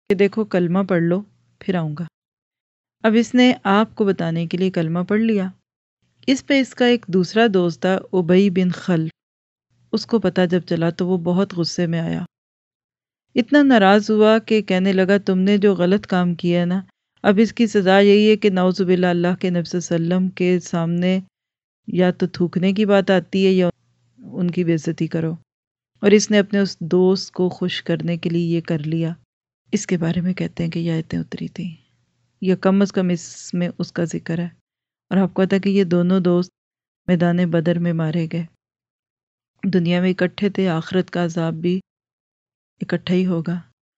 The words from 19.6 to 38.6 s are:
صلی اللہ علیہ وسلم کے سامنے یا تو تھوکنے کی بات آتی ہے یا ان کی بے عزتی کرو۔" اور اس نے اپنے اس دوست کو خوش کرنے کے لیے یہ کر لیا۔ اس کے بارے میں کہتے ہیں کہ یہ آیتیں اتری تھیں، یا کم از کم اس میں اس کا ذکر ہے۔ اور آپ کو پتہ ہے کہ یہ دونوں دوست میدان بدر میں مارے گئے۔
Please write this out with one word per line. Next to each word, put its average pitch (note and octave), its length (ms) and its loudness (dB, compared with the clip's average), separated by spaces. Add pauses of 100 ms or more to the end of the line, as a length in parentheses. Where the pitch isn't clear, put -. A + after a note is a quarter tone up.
صلی F3+ 160 -6 (100)
اللہ E3+ 140 0
علیہ E3+ 100 0
وسلم F#3 140 0
کے F3+ 320 0
سامنے F3 600 -2 (680)
یا F3+ 240 2
تو F3+ 160 -2
تھوکنے F3 460 -2
کی G#3 140 0
بات G3 240 2
آتی F#3+ 360 0
ہے F#3+ 40 4
یا F#3 180 2 (500)
ان F3+ 320 -6
کی F3+ 140 -2
بے E3+ 100 0
عزتی D#3+ 320 -4
کرو۔" E3 280 -6 (680)
اور G3+ 100 2
اس G#3 200 4
نے G#3 80 4
اپنے G3+ 200 0
اس G3 220 -2
دوست F#3 520 0
کو F3+ 160 -2
خوش F3+ 340 -6
کرنے E3+ 340 -4
کے E3 140 -6
لیے E3+ 260 -2
یہ E3 40 -2
کر E3 180 -4
لیا۔ D#3+ 340 -4 (600)
اس G#3 140 -4
کے F3+ 120 -2
بارے E3+ 220 -4
میں F3+ 140 -2
کہتے E3+ 300 -8
ہیں E3 60 -4
کہ E3+ 80 -6
یہ E3+ 140 -4
آیتیں D#3+ 260 -6
اتری D#3+ 300 -10
تھیں، F3 260 -12 (640)
یا F#3 160 0
کم F#3+ 260 2
از G3 100 -2
کم F#3 160 -2
اس - 460 -8
میں F3 140 -2 (100)
اس F3 140 -8
کا F3 120 -4
ذکر E3 340 -6
ہے۔ E3+ 100 -6 (640)
اور F3+ 60 -2
آپ F#3+ 180 0
کو F#3+ 80 0
پتہ F#3+ 120 0
ہے F#3+ 60 2
کہ G3 80 -2
یہ G3 160 2
دونوں F3 360 2
دوست F3+ 300 0 (560)
میدان F3 300 2
بدر E3+ 420 0
میں F3 140 -2
مارے E3 400 -2
گئے۔ E3+ 120 -6 (1200)